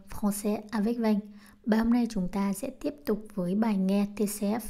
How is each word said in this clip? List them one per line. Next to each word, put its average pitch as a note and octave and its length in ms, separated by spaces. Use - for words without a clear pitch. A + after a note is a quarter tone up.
Français G#3 520
avec A#3 280
Vanh. G#3+ 200
Bài A3 140
hôm A#3 140
nay A#3+ 160
chúng F3+ 220
ta G3 220
sẽ C4 160
tiếp C#4+ 240
tục G#3 280
với F3+ 220
bài G#3+ 220
nghe G3 380
T - 40
C G#3 220
F, G#3 180